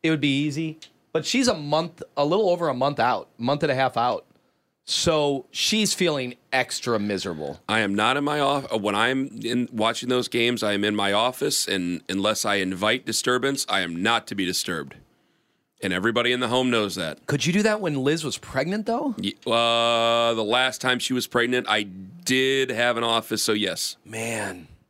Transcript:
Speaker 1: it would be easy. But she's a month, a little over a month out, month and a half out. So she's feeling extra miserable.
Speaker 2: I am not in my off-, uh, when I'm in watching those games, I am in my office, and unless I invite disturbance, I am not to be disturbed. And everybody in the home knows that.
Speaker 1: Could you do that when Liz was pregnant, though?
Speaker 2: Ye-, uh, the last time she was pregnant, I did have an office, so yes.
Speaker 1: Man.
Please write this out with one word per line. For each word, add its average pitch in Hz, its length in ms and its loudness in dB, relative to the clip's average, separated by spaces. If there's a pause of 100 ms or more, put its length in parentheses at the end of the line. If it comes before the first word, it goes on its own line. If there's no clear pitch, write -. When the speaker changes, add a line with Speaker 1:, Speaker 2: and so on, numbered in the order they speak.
Speaker 1:
it 165 80 2
would 156 100 0
be 143 240 2
easy. 151 340 -4 (340)
But 160 120 -2
she's 247 240 2
a 220 60 2
month, 156 480 -2 (140)
a 143 80 2
little 180 260 4
over 170 180 2
a 131 60 0
month 135 260 0
out, 117 280 2 (100)
month 135 240 0
and 151 100 2
a - 20 2
half 131 220 0
out. 117 280 0 (600)
So 147 640 0
she's - 420 2
feeling 139 440 0 (160)
extra 120 460 0
miserable. 87 720 -4
Speaker 2:
I 110 120 2
am 98 140 0
not 113 220 2
in 143 80 0
my 147 160 0
off-, 139 320 0
uh, 113 60 0
when 101 160 0
I'm 131 340 0 (160)
in 120 260 -2
watching 117 380 -2
those 123 200 0
games, 120 340 0
I 104 100 0
am 101 100 0
in 104 140 0
my 101 160 0
office, 123 560 0
and 87 400 -2
unless 98 380 0
I 101 100 0
invite 98 480 0
disturbance, 123 640 -2
I 98 120 0
am 85 220 -4
not 113 260 2
to 110 60 -8
be 98 120 -2
disturbed. 82 480 -6 (880)
And 95 100 -2
everybody 117 400 0
in 123 80 0
the 123 80 -2
home 127 220 2
knows 104 260 0
that. 80 300 -8
Speaker 1:
Could 135 200 -2
you 156 60 0
do 208 100 2
that 214 180 2
when 151 220 -2
Liz 156 220 0
was 127 140 -6
pregnant, 180 480 -4
though? 247 340 -2
Speaker 2:
Ye-, - 160 -2 (100)
uh, 117 880 4
the 113 100 0
last 127 360 2
time 127 180 0
she - 140 -4
was 127 140 -2
pregnant, 123 420 0
I 107 140 2
did 127 880 0
have 120 260 2
an 117 80 -2
office, 113 380 0
so 113 100 0
yes. 101 440 -2 (100)
Speaker 1:
Man. 107 640 -8 (220)